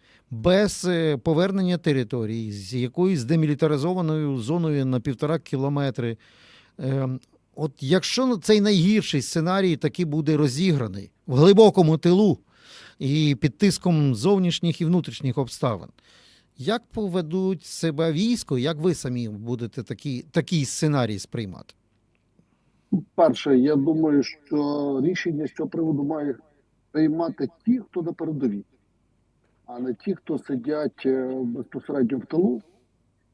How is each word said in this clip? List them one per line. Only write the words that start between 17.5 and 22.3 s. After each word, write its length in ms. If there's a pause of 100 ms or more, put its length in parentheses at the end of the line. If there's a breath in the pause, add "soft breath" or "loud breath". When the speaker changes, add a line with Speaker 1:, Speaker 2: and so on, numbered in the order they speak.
Speaker 1:
себе 460
військо, 460
як 200
ви 160
самі 360
будете 540
такі, 480
такий 340
сценарій 540
сприймати? 540 (1400)